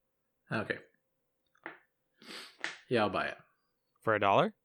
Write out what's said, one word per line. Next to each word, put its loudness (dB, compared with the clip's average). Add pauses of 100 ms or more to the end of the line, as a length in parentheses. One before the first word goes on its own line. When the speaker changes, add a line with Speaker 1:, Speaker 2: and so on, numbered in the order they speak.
(520)
Speaker 1:
Okay. -4 (2000)
Yeah, 2
I'll 2
buy -2
it. -8 (680)
Speaker 2:
For 2
a 2
dollar? 4 (120)